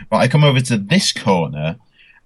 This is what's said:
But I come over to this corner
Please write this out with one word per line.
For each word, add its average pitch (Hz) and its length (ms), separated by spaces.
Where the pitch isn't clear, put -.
But 107 100
I 120 100
come 147 160
over 131 160
to 120 160
this 107 360
corner 80 640